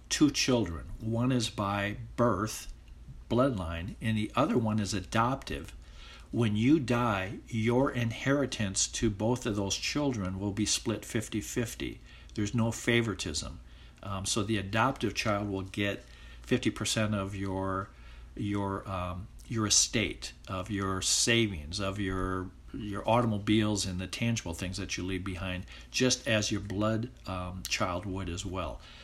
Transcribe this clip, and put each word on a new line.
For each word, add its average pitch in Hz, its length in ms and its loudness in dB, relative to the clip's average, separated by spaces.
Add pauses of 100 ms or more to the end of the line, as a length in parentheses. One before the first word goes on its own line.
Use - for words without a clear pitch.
two 147 220 6
children, 110 540 2 (160)
one 113 320 2
is 117 180 2
by 101 460 0 (180)
birth, 110 580 2 (560)
bloodline, 98 720 0
and 110 160 2
the 107 200 0
other 165 200 4
one 107 220 2
is 101 160 -2
adoptive, 113 800 -2 (560)
when 113 240 2
you 123 240 6
die, 117 680 0
your 120 420 4
inheritance 120 960 0
to - 240 0
both 107 360 0
of 104 100 -2
those 98 200 0
children 110 600 0
will 101 140 -2
be 104 120 0
split - 400 0
fifty-fifty. 107 920 -4 (380)
There's 107 180 0
no 117 160 4
favoritism. 107 880 0 (420)
Um, 98 260 -6
so 107 180 2
the 104 140 0
adoptive 110 540 2
child 104 380 0
will 95 120 -2
get 101 420 -2 (380)
fifty 117 280 2
percent 107 460 0
of 98 180 -2
your, 95 560 -2 (460)
your, 101 520 -2
um, 90 380 -4 (220)
your 113 180 2
estate, - 680 2 (140)
of 95 240 -4
your 95 320 0
savings, 98 800 2
of 98 180 -2
your, 92 480 0 (260)
your 104 360 -6
automobiles 107 760 4
and 90 120 -4
the 92 80 -4
tangible 113 480 -2
things 92 220 -4
that 95 200 -4
you 92 60 -4
leave 92 220 -2
behind, 92 420 -4 (240)
just - 380 2
as 107 240 2
your 101 80 0
blood, 107 500 0 (160)
um, 92 400 -6
child 92 400 -2
would 95 220 -4
as 87 180 -4
well. 87 340 -4 (240)